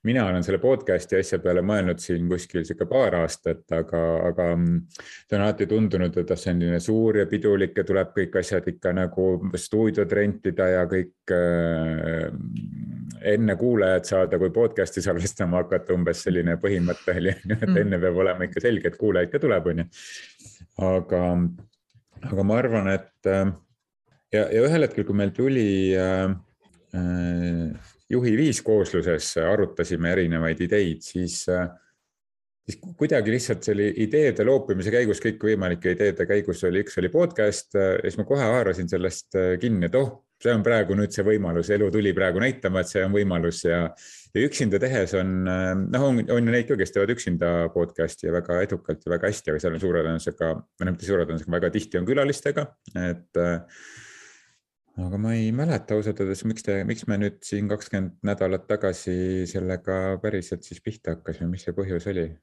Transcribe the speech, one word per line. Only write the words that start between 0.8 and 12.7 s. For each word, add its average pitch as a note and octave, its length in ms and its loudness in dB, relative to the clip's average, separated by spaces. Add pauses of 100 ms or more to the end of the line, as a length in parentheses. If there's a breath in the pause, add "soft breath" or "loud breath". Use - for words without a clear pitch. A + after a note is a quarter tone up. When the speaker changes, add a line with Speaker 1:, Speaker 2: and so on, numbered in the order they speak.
Speaker 1:
asja F#2 180 -2
peale F2+ 240 2
mõelnud F#2 400 0
siin F2 240 -2
kuskil F2 400 -2
sihuke E2+ 240 -4
paar B2 300 4
aastat, E2 500 -2
aga, E2 300 0 (320)
aga, F2 140 0 (100)
mm, E2+ 480 0 (260 loud breath)
see G#2+ 80 0
on G2 60 2
alati G2+ 260 0
tundunud, F#2 480 2
et F2 160 0
ah, E2+ 60 -4
see G2 100 -2
on F2 140 2
selline E2+ 180 2
suur A2 380 2
ja F#2+ 100 2
pidulik G2 480 2
ja F#2+ 80 0
tuleb F#2 300 0
kõik F#2+ 240 0
asjad F2+ 320 -2
ikka - 260 -4
nagu F#2 280 0 (360)
stuudiot G#2 560 0
rentida G2 540 0
ja F#2 180 2
kõik, F#2 460 -2
äh, E2 920 0 (1080)